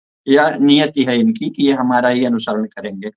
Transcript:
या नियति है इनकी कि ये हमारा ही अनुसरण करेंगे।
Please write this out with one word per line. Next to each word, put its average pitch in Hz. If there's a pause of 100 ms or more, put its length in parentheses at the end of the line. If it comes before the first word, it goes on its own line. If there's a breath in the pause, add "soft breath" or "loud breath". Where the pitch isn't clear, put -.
(280)
या 147
नियति 143
है 123
इनकी 113
कि 135
ये 139
हमारा 127
ही 123
अनुसरण 110
करेंगे। 101